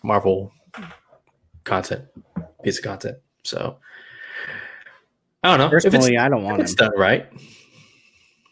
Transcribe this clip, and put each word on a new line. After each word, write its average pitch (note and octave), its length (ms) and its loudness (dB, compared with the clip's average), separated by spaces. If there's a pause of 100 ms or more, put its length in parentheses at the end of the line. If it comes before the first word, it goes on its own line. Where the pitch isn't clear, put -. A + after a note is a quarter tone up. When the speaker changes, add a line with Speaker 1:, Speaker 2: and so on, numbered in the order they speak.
Speaker 1:
Marvel G2 480 0 (1120)
content, - 420 -4 (580)
piece - 140 -2
of - 60 -10
content. G#2+ 340 -10 (260)
So, - 360 -10 (1600)
I F3+ 60 4
don't E3+ 80 6
know. C#3+ 180 4
If E3+ 100 4
it's, F#3+ 100 4
Speaker 2:
Personally, B2+ 220 4
I B2 120 2
don't B2 120 0
Speaker 1:
if G2 40 -6
Speaker 2:
want G#2 160 -2
Speaker 1:
it's - 120 -2
Speaker 2:
him. A2 160 2
Speaker 1:
done - 60 -2
right. G2 320 2 (1200)